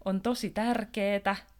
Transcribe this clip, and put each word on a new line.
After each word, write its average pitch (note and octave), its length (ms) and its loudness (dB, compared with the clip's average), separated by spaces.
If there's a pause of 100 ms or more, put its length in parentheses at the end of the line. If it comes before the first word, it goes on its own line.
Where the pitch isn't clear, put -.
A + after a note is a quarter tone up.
on F#3+ 160 0
tosi A3 300 0
tärkeetä. G3+ 840 0 (240)